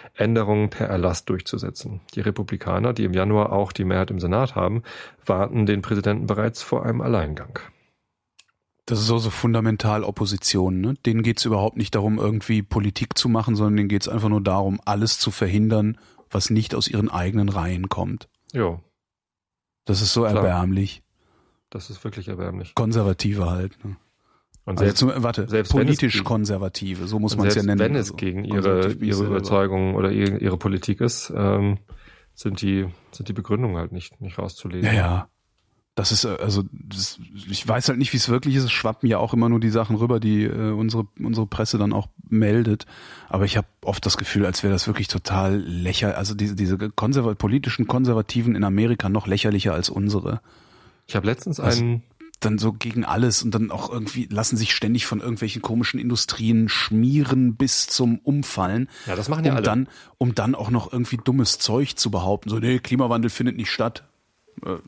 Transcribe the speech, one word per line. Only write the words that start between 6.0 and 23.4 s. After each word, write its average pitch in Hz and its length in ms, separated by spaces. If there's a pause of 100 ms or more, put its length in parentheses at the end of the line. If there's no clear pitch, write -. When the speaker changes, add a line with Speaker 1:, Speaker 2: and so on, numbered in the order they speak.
Speaker 1:
bereits 110 380
vor - 200
einem 117 180
Alleingang. 82 580 (1300)
Speaker 2:
Das 113 120
ist 110 120
auch 117 80
so 113 100
fundamental 110 760
Opposition, 95 760
ne? 123 140 (100)
Denen 113 160
geht's 113 240
überhaupt 110 320
nicht - 160
darum, 107 240
irgendwie 107 460
Politik 104 540
zu - 120
machen, 113 260
sondern 104 220
denen 101 120
geht's 101 200
einfach 107 200
nur 107 120
darum, 98 440
alles 110 340
zu - 100
verhindern, 107 680 (320)
was - 180
nicht 107 240
aus - 140
ihren 107 220
eigenen 101 400
Reihen 90 400
kommt. 95 400 (220)
Speaker 1:
Ja. 87 280 (1080)
Speaker 2:
Das 101 160
ist 101 120
so 117 80
Speaker 1:
Klar. 107 160
Speaker 2:
erbärmlich. 92 680 (640)
Speaker 1:
Das - 220
ist 98 120
wirklich 101 240
erbärmlich. 92 480
Speaker 2:
Konservative 101 720